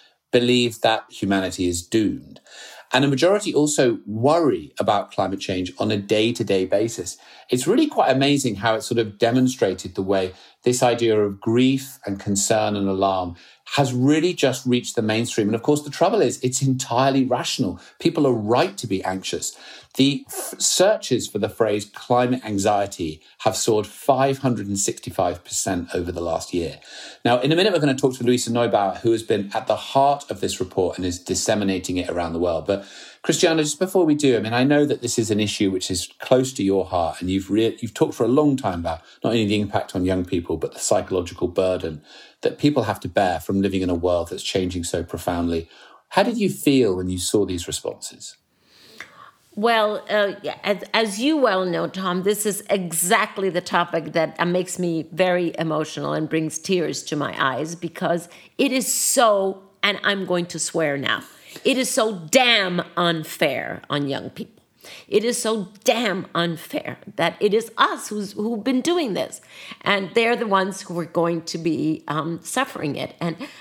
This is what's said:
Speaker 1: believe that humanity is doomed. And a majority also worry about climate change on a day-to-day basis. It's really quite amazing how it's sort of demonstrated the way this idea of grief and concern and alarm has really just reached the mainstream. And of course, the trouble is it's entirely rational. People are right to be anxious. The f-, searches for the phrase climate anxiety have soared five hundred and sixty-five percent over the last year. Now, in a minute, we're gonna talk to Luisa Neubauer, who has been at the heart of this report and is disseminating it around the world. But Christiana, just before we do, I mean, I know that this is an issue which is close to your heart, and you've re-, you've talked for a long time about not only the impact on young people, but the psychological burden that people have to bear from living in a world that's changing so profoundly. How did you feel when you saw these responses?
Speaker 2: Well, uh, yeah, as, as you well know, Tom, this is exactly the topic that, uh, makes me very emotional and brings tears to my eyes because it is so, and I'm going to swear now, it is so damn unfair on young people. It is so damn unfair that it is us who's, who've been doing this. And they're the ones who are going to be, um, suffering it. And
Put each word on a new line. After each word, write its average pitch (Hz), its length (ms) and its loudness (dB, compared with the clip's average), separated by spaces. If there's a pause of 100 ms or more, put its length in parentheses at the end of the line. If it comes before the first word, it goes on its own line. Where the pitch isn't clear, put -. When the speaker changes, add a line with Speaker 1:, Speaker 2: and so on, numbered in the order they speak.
(320)
Speaker 1:
believe 123 480 2
that 110 300 2
humanity 95 580 -2
is 87 120 -2
doomed. - 600 -2 (520)
And 131 120 4
a 139 40 4
majority 170 460 2
also 143 500 4
worry 113 760 2
about 101 320 0
climate 98 260 -2
change 92 400 -4
on 104 140 0
a 107 40 0
day-to-day 101 680 0
basis. 101 520 -2 (340)
It's - 180 0
really 262 180 4
quite - 240 2
amazing 135 460 2
how 110 180 2
it's 107 120 -4
sort 117 120 -2
of 104 180 0
demonstrated 117 800 2
the 101 80 -2
way 95 300 0 (320)
this 127 180 2
idea 117 380 4
of 101 200 0
grief 127 640 2
and 98 140 -4
concern 104 560 0
and 101 140 0
alarm 95 480 0 (400)
has 135 160 2
really 151 420 4
just - 320 0
reached 120 300 0
the 117 60 0
mainstream. 110 460 0
And 113 60 0
of 113 80 -2
course, 147 200 2
the 147 80 -12
trouble 196 300 2
is 123 220 0
it's 127 200 -2
entirely 131 600 2
rational. 117 560 -2 (200)
People 156 260 2
are 127 60 4
right 120 460 2
to - 80 -8
be 95 180 -2
anxious. 92 520 -6 (400)
The 139 300 2
f-, - 320 -10
searches - 680 2
for 104 100 -6
the 104 100 -2
phrase 104 360 0
climate 123 600 0
anxiety 98 760 -2 (180)
have 110 160 0
soared 107 300 2
five 135 520 0
hundred 113 280 -2
and 101 120 -4
sixty-five - 680 -4
percent 87 500 -4
over 87 160 -4
the 87 100 -6
last 82 320 -4
year. 82 280 -4 (440)
Now, 120 160 4
in 139 120 2
a 165 40 2
minute, 196 160 4
we're 175 60 2
gonna 143 160 2
talk 131 220 0
to 120 80 -6
Luisa 120 260 2
Neubauer, 107 480 2
who 113 140 2
has 110 100 0
been 101 320 -2
at 113 120 -4
the 107 100 2
heart 139 540 2
of 98 100 -10
this 95 200 -2
report 90 360 -2
and 90 100 -2
is 90 120 -2
disseminating 98 800 -2
it 87 140 -2
around 85 220 -2
the 82 80 -2
world. 82 260 0
But 98 180 0 (380)
Christiana, 160 400 2
just 151 160 -4
before 185 260 2
we 151 100 6
do, 139 220 4
I 104 40 2
mean, 110 120 -4
I 123 120 4
know 147 200 6
that 127 160 0
this 117 180 -4
is 107 120 2
an 104 100 2
issue 104 300 0
which 92 200 -2
is 90 180 -4 (100)
close 131 360 2
to - 80 -4
your 95 220 2
heart, 85 360 -2
and 90 100 -4
you've 95 200 -2
re-, 110 300 2
you've 113 140 -8
talked - 200 0
for 120 100 0
a 113 40 2
long 143 280 4
time 90 240 -2
about 82 200 -4 (220)
not 110 80 0
only 113 160 2
the 104 140 2
impact 104 340 -4
on 92 100 -2
young 92 200 0
people, 87 340 -4
but - 160 -6
the - 60 -14
psychological 95 680 0
burden 87 540 -2 (420)
that - 140 -2
people 147 260 2
have 101 160 -4
to - 80 -6
bear 90 320 2
from 98 200 0
living 95 220 0
in 90 80 0
a 87 40 0
world 85 340 0
that's - 160 -10
changing 90 400 -2
so 85 180 -2
profoundly. 85 640 -4 (420)
How 190 120 4
did 233 160 -2
you 196 100 2
feel 127 480 2
when 92 140 -4
you 92 80 -2
saw 101 260 0
these 90 220 -4
responses? - 720 -10 (1200)
Speaker 2:
Well, 214 520 2
uh, 202 340 0
yeah, - 220 -8
as, 190 180 -2 (100)
as 214 280 0
you 302 160 2
well 202 280 2
know, 170 240 0
Tom, 185 340 -2
this 202 240 0
is 202 240 -4
exactly 190 800 0
the 170 100 -2
topic 170 520 -2
that, 156 260 0
uh, 170 60 0
makes 175 340 -2
me 165 340 -2
very 180 460 0
emotional 151 540 -4
and 156 160 -2
brings 160 300 -2
tears 156 460 -2
to 156 120 -6
my 143 220 -4
eyes 139 380 -2
because 170 520 -4 (300)
it 269 140 2
is 254 200 0
so, 202 680 2 (200)
and 196 200 2
I'm 196 240 0
going 175 200 0
to 165 120 -10
swear 147 380 0
now, - 260 -2 (420)
it 247 140 2
is 262 100 0
so 220 280 0 (140)
damn 214 520 0 (140)
unfair 160 920 -2
on 143 200 -4
young 131 220 -8
people. - 200 -16 (580)
It 208 160 0
is 233 160 -2
so 214 280 -4 (160)
damn 214 500 0
unfair 165 640 -4 (180)
that 165 240 0
it 202 140 2
is 226 240 0
us 339 300 0
who's, 208 240 -6
who've 214 300 -4
been 254 200 0
doing 320 320 0
this. - 260 -6 (400)
And 196 340 0
they're 233 220 4
the 220 100 -2
ones 190 360 0
who 170 160 -8
are 165 80 -4
going 170 380 0
to - 120 -8
be, 160 500 -2
um, 160 360 -4
suffering - 540 -4
it. - 220 -8
And 170 160 -4 (260)